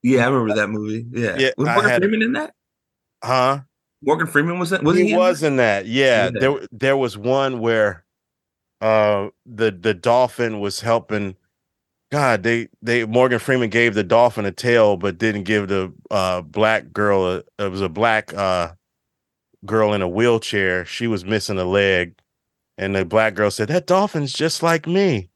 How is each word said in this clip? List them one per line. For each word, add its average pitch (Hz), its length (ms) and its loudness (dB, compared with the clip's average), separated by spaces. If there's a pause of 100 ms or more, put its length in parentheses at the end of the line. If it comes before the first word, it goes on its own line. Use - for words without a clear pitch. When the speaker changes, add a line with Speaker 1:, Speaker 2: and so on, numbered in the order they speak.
Speaker 1:
Yeah, 123 240 2
I - 40 0
remember 113 240 0
that 104 140 0
movie. 107 420 -6
Yeah. 117 280 -4
Speaker 2:
Yeah, 131 200 2
Speaker 1:
Was - 100 -2
Speaker 2:
I 120 60 -2
Speaker 1:
Morgan - 160 2
Speaker 2:
had 196 120 2
a 196 40 0
Speaker 1:
Freeman 220 160 0
in 233 120 -2
that? 302 200 -8 (720)
Speaker 2:
Huh? 131 360 2 (420)
Speaker 1:
Morgan 156 260 0
Freeman 170 300 0
was 175 140 -2
in, 180 120 -2
was 170 120 4
Speaker 2:
He 180 100 4
Speaker 1:
he 214 60 0
in 180 60 2
Speaker 2:
was 180 220 2
Speaker 1:
that? 156 80 0
Speaker 2:
in 139 80 0
that. 104 300 2
Yeah. 113 460 2
Speaker 1:
Yeah. - 80 2
Speaker 2:
There, 135 200 2 (100)
there 135 260 0
was 117 220 -2
one 131 420 0
where, 107 440 0 (760)
uh, 107 480 2 (160)
the, 113 280 -2
the 95 220 -2
dolphin 117 640 0
was 101 200 -6
helping. 107 560 -2 (720)
God, 131 320 0
they, 117 260 -2 (140)
they, 120 220 -2
Morgan 123 340 2
Freeman 120 320 0
gave 117 240 2
the 107 80 0
dolphin 113 440 2
a 98 40 -2
tail, 110 460 2
but 87 220 -4
didn't 104 260 -2
give 104 240 0
the, 95 240 -2 (180)
uh, 92 300 0
black 104 520 -2
girl 101 340 2
a, 90 100 -2 (280)
it 98 60 -4
was 95 120 -6
a 95 80 -2
black, 107 440 0
uh, 90 380 -2 (960)
girl 107 260 2
in 101 100 -2
a 90 60 -2
wheelchair. 98 800 0
She - 200 -8
was 101 180 -4
missing 101 340 -4
a 92 60 -2
leg, 92 520 0 (600)
and 98 180 -4
the 95 80 0
black 107 300 0
girl 104 160 0
said, 107 180 -4
"That 170 180 -2
dolphin's 175 460 -2
just - 300 -4
like 165 260 0
me." 170 480 0